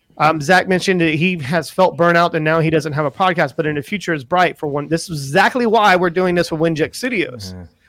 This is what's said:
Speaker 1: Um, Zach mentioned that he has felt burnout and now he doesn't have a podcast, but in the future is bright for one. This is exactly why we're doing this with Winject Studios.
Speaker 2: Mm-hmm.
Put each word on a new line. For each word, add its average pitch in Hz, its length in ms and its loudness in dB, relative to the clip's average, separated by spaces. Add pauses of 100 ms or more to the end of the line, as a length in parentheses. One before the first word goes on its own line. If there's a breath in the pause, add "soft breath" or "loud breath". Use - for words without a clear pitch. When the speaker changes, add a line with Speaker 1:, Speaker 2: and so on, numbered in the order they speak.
(200 soft breath)
Speaker 1:
Um, 156 220 2
Zach 180 260 4
mentioned 185 340 0
that 165 120 2
he 175 240 0
has 151 320 -4
felt 185 260 0
burnout 170 380 2
and 156 100 -2
now 160 160 2
he 160 120 2
doesn't 156 220 0
have 151 120 -2
a 139 60 -2
podcast, 170 440 0
but 151 120 -2
in 151 80 -2
the 143 80 -4
future 175 320 -6
is 139 80 -8
bright 175 340 0
for - 80 -6
one. 143 220 -4
This 165 240 -4
is 139 160 -6
exactly 214 400 2
why 202 280 4
we're 180 140 2
doing 180 240 0
this 170 180 0
with 160 80 -4
Winject 160 360 0
Studios. 147 580 -6
Speaker 2:
Mm-hmm. 92 80 -14 (280)